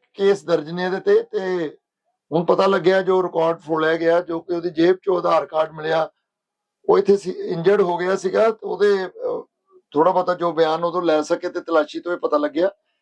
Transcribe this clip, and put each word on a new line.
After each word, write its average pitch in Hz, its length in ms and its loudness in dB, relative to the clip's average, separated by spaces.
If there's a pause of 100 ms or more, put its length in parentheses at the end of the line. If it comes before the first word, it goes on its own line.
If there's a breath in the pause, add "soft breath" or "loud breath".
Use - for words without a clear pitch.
(140)
ਕੇਸ 196 300 0
ਦਰਜ 156 260 -2
ਨੇ 180 140 -4
ਇਹਦੇ 185 160 -4
ਤੇ, 202 220 2
ਤੇ 185 460 -4 (640)
ਹੁਣ 170 120 0
ਪਤਾ 185 220 2
ਲੱਗਿਆ 190 360 2
ਜੋ 185 200 2
ਰਿਕਾਰਡ 165 380 -2
ਫੋਲਿਆ 156 360 0
ਗਿਆ, 165 240 2
ਜੋ 170 200 -6
ਕਿ 175 140 -8
ਉਹਦੀ 170 160 -4
ਜੇਬ 165 240 4
'ਚੋਂ 185 240 -2
ਆਧਾਰ 165 280 0
ਕਾਰਡ 156 260 -2
ਮਿਲਿਆ, 160 380 -4 (800)
ਉਹ 180 100 6
ਇੱਥੇ 196 180 4
ਸੀ, 185 140 -6
ਇੰਜਰਡ 180 500 0
ਹੋ 175 160 0
ਗਿਆ 185 200 -2
ਸੀਗਾ। 196 340 0
ਤੇ 220 160 -8
ਉਹਦੇ, 190 400 0
ਅਹ, - 420 -8 (420)
ਥੋੜਾ 165 200 2
ਬਹੁਤਾ 180 240 0
ਜੋ 170 180 -2
ਬਿਆਨ 160 320 0
ਉਦੋਂ 175 180 -4
ਲੈ 156 200 2
ਸਕੇ 170 260 -4
ਤੇ 170 120 -8
ਤਲਾਸ਼ੀ 160 400 -2
ਤੋਂ 170 120 -8
ਇਹ 175 40 -4
ਪਤਾ 151 200 -2
ਲੱਗਿਆ। 147 320 -2 (340)